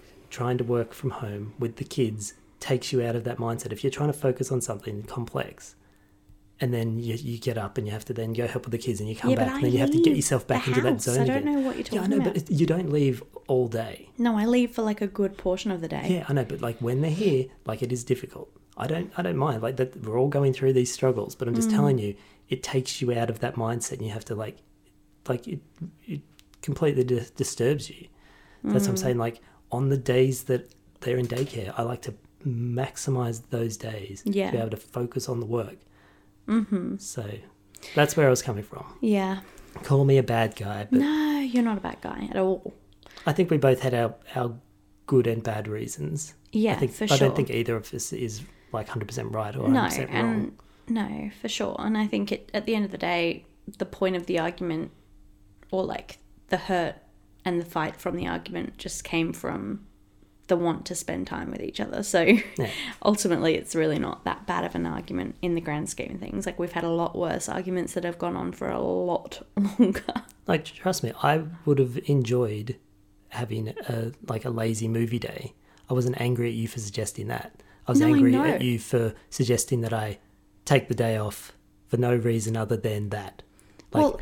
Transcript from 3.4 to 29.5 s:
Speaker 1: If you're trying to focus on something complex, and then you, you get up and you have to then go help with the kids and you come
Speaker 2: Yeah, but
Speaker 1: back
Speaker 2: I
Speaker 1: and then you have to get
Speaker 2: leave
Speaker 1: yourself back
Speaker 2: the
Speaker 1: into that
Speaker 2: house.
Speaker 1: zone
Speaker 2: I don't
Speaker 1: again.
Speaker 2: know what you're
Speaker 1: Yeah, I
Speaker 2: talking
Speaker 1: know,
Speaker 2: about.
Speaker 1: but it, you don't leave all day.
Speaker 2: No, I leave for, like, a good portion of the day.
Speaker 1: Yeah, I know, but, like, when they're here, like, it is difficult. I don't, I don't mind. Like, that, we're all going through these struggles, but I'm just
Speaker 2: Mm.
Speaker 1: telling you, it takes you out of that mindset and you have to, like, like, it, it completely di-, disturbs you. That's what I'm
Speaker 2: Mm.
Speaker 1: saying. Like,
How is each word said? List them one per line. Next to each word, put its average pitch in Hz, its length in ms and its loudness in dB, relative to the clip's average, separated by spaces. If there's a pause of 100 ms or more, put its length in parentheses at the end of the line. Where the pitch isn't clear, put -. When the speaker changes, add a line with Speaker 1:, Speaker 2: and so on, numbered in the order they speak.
Speaker 1:
If - 100 -6
you're 135 80 0
trying 147 160 0
to 139 100 0
focus 131 360 0
on 123 80 0
something 104 420 -6
complex, - 720 -8 (840)
and 123 120 0
then 113 240 0
you, 117 180 -4
you 117 240 -6
get 117 180 -2
up 98 200 -6
and 110 80 -2
you 104 60 -6
have 110 140 -8
to 123 80 -6
then 113 180 -4
go 117 160 -2
help 120 160 -6
with 117 80 -10
the 117 60 0
kids 113 240 -4
and 107 80 -4
you 110 80 -6
come 247 140 2
Speaker 2:
Yeah, 262 40 4
but - 120 4
Speaker 1:
back 262 40 -2
Speaker 2:
I - 60 -4
Speaker 1:
and 285 80 2
then 120 80 4
you - 60 6
have 277 120 4
to 311 60 4
get 330 80 8
Speaker 2:
leave 302 100 8
Speaker 1:
yourself 139 320 2
back - 160 2
Speaker 2:
the 131 80 0
Speaker 1:
into - 100 4
that 262 120 4
Speaker 2:
house. - 100 -2
Speaker 1:
zone 120 200 2
Speaker 2:
I - 20 4
don't 262 160 4
Speaker 1:
again. 294 140 0
Speaker 2:
know 277 40 2
what 262 160 0
you're - 160 -4
Speaker 1:
Yeah, 214 80 0
I - 60 0
Speaker 2:
talking 190 60 2
Speaker 1:
know, - 120 2
Speaker 2:
about. 190 120 0
Speaker 1:
but - 80 0
it, - 80 -8
you 160 140 4
don't 165 240 2
leave 139 320 2 (260)
all 127 200 4
day. 113 500 -6
Speaker 2:
No, 233 200 2
I 208 80 2
leave 240 260 4
for, 240 100 -2
like, 214 200 0
a 208 60 0
good 196 300 -2
portion 190 320 -2
of 180 120 -2
the 165 80 -4
day. 156 180 -4
Speaker 1:
Yeah, 175 220 0
I - 20 -2
know, 135 140 2
but, 107 160 -6
like, 117 180 -4
when 123 220 0
they're 156 100 2
here, 156 360 2 (180)
like, 110 180 -4
it 120 80 -2
is 120 140 -4
difficult. - 440 -4 (280)
I 120 100 -2
don't, 170 300 -2
I 175 60 0
don't 175 140 0
mind. 135 240 0
Like, 123 140 -2
that, 127 300 -2
we're 110 120 -2
all 135 120 4
going 139 240 4
through 131 180 4
these 127 200 4
struggles, 113 440 0
but 120 140 -4
I'm 120 60 0
just 226 120 2
Speaker 2:
Mm. 220 80 4
Speaker 1:
telling 143 240 6
you, 101 160 -2 (320)
it - 160 -4
takes - 380 -2
you 120 100 2
out 117 180 0
of 113 120 -6
that 120 140 -4
mindset 117 420 -2
and - 60 -8
you 107 100 -4
have 113 120 -8
to, 113 100 -6
like, 107 240 -8 (680)
like, 123 220 -2
it, - 100 -6 (480)
it 151 140 -8 (400)
completely 143 420 2
di-, 123 320 0
disturbs 131 540 0
you. - 180 -18 (560)
That's 208 220 2
what 196 40 2
I'm - 60 0
Speaker 2:
Mm. - 40 -2
Speaker 1:
saying. 127 200 2
Like, 117 200 -2 (320)